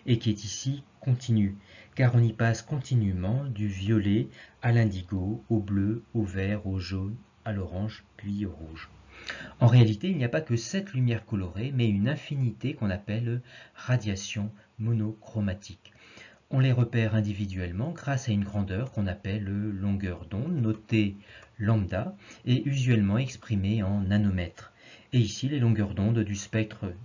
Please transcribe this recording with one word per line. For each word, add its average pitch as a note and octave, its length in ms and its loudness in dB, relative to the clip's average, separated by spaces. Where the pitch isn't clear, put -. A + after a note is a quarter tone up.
et A#2+ 120 4
qui - 120 0
est G2+ 160 -2
ici C3+ 380 -6
continu, A2 560 2
car B2 200 4
on A#2+ 80 6
y A2+ 80 4
passe A#2 300 0
continuellement A2+ 840 0
du G#2+ 220 -4
violet G2+ 600 2
à A#2+ 100 2
l'indigo, G2+ 800 0
au A2+ 100 2
bleu, G2 440 0
au A2+ 100 0
vert, G2 440 -2
au F#2+ 120 -2
jaune, G2 380 -4
à A2+ 80 -6
l'orange, G2 540 -6
puis G2+ 300 -4
au F2+ 60 -6
rouge. D#2+ 380 -14
En B2 80 8
réalité, A2+ 420 6
il F3+ 80 0
n'y B2+ 80 0
a A#2+ 40 0
pas D#3 120 0
que A#2 140 -2
sept G3 380 -4
lumières A#2+ 320 0
colorées, G2 500 -4
mais A#2 140 4
une G2+ 180 2
infinité C3+ 680 -2
qu'on G#2+ 160 -2
appelle A#2 520 -4
radiation G#2 760 -2
monochromatique. G#2+ 1120 -4
On C3+ 100 2
les C3 120 4
repère A#2 420 2
individuellement G2+ 800 -2
grâce C#3 380 -4
à - 20 2
une G2+ 140 2
grandeur G#2 460 -4
qu'on G2+ 160 -2
appelle G2 360 -4
longueur G2 840 -4
d'onde, C3 360 -2
notée G#2+ 560 0
lambda, G#2+ 580 0
et B2+ 220 2
usuellement A#2+ 500 4
exprimée G#2+ 640 0
en G2+ 180 0
nanomètres. F#2+ 720 0
Et C3 60 6
ici, A2 280 0
les D3 120 -2
longueurs G#2+ 340 2
d'onde G#2+ 260 2
du G2+ 160 0
spectre G#2+ 560 -4